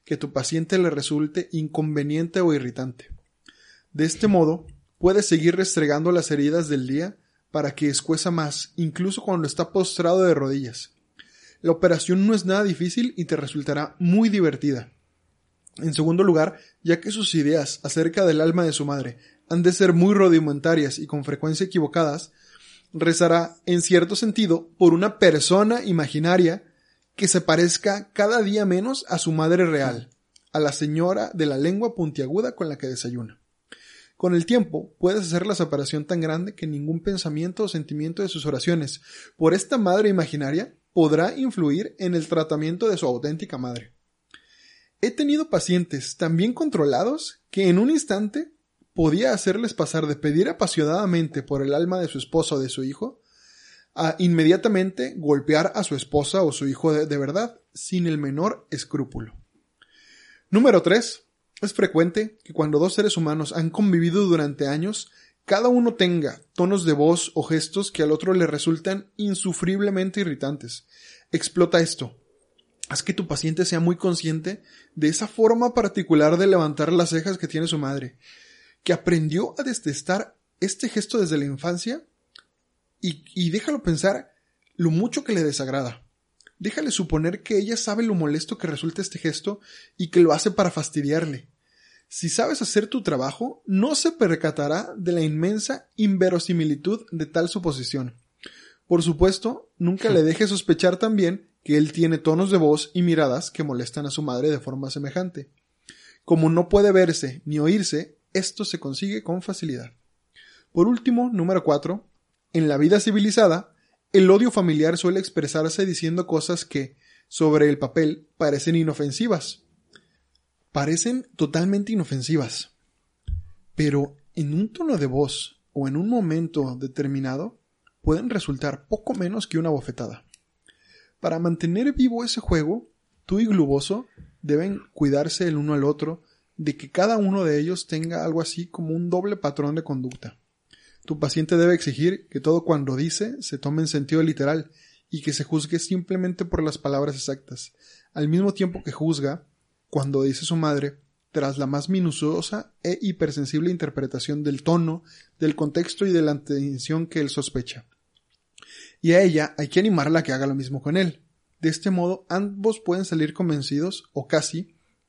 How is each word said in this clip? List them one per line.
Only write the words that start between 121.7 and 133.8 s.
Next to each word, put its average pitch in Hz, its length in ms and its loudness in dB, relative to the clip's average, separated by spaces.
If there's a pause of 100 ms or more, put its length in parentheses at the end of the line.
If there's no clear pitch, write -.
inofensivas. 139 800 -4 (1000)
Pero 143 400 0 (200)
en 147 180 -4
un 208 180 -2
tono 311 260 -2
de 156 80 0
voz 135 560 -4 (120)
o 139 140 -4
en 135 80 -4
un 185 140 -2
momento 160 680 -2
determinado, 135 800 -6 (420)
pueden 208 280 0
resultar 143 580 -6
poco - 260 -6
menos 190 340 -6
que 160 100 -4
una 165 120 0
bofetada. 123 560 -6 (920)
Para 165 200 -2
mantener 175 540 0
vivo 240 300 2
ese 233 160 -6
juego, 170 500 -2 (360)
tú 190 140 0
y 226 60 4
Globoso 180 640 0 (340)